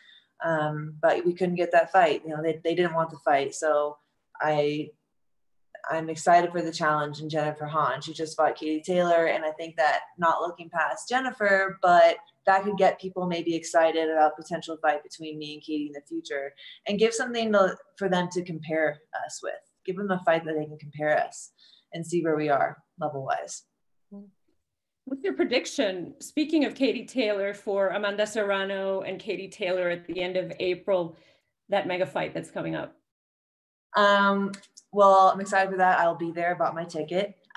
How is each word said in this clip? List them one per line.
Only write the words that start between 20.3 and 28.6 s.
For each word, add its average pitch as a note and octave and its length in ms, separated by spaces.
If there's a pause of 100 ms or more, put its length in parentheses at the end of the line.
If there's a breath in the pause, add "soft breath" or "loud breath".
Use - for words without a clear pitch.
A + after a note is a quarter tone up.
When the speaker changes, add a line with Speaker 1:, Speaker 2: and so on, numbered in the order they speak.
Speaker 1:
that D#3 100
they D3+ 100
can D3+ 120
compare D3 400
us - 340 (420 soft breath)
and E3 120
see E3 160
where D#3+ 140
we D3+ 140
are - 280 (220)
level-wise. - 640 (1400)
Speaker 2:
What's C4+ 180
your F#4+ 100
prediction, G3+ 840
speaking D4+ 460
of G#3+ 100
Katie A#3 300
Taylor, G#3 500
for G3 320
Amanda G#3 400
Serrano G3 720